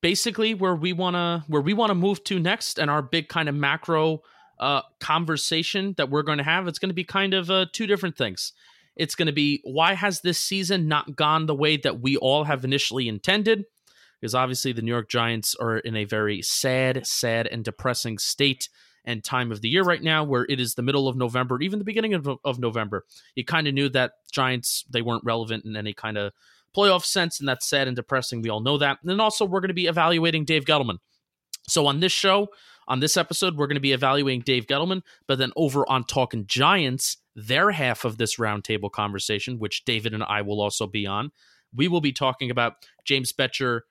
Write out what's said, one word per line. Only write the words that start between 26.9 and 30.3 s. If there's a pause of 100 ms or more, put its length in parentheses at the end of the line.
sense,
and
that's
sad
and
depressing.
We
all
know
that.
And
then
also,
we're
gonna
be
evaluating